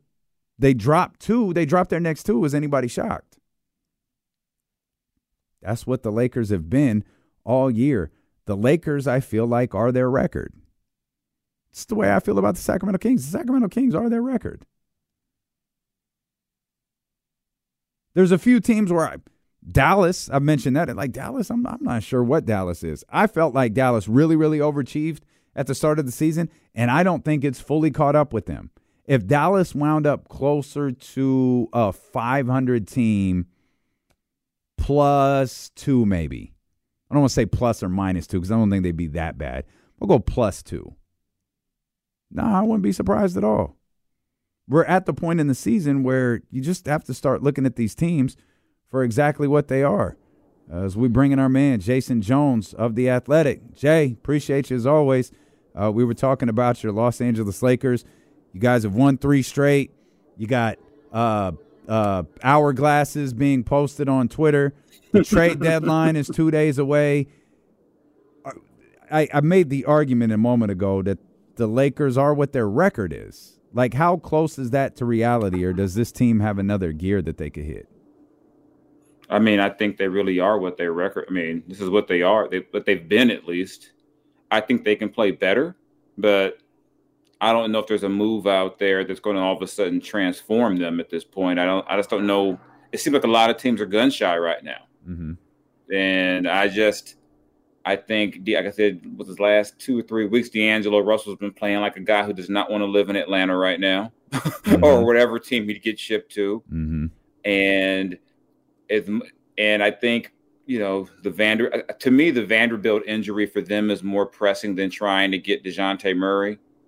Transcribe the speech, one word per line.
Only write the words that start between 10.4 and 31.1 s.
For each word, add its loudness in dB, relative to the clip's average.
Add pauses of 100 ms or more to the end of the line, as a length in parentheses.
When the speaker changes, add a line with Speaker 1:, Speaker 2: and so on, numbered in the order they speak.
Speaker 1:
It's -18
the -6
way 2
I 4
feel -2
about 0
the -12
Sacramento -2
Kings. 0
The -6
Sacramento 0
Kings 0
are -2
their 0
record. -6 (3500)
There's 4
a 4
few 4
teams 0
where 0
I, -14 (540)
Dallas, 2
I've 0
mentioned 2
that. -2
Like, -6
Dallas, -8
I'm, -2
I'm -10
not -2
sure 0
what 0
Dallas -2
is. -8
I 2
felt 0
like 0
Dallas 0
really, 4
really 2
overachieved -4 (340)
at -6
the -4
start 0
of -2
the -8
season, -2 (240)
and 0
I 2
don't 0
think -2
it's -2
fully 0
caught 2
up 0
with -4
them. -12 (340)
If 2
Dallas 2
wound 0
up -2
closer -4
to 0